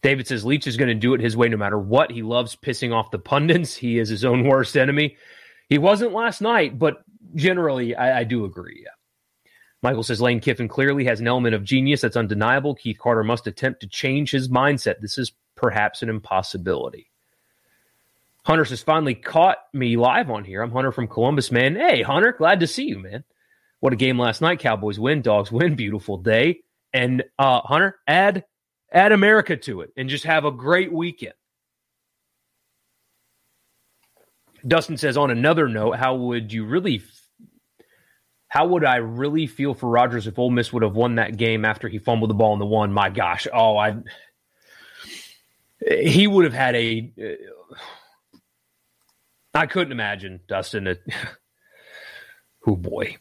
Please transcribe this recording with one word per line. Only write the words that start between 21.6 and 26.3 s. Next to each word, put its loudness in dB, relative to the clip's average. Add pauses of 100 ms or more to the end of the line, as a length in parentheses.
Hey, 2
Hunter, 2
glad 4
to 2
see -6
you, -8
man. -14 (580)
What 2
a -2
game 0
last 0
night. 0
Cowboys -2
win, 0
Dogs 0
win. 0
Beautiful -6
day. 2 (280)